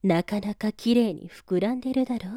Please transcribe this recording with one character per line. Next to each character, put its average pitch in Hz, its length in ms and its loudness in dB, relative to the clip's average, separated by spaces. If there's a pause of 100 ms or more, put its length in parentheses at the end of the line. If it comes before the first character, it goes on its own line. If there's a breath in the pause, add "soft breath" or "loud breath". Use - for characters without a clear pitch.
な 175 220 2
か 208 160 -4
な 202 140 -6
か 214 180 -4
綺 233 240 2
麗 220 180 4
に - 140 -12
膨 - 320 -2
ら 214 140 0
ん 254 60 -6
で 262 120 -4
る 262 120 2
だ 240 140 -4
ろ。 185 180 -8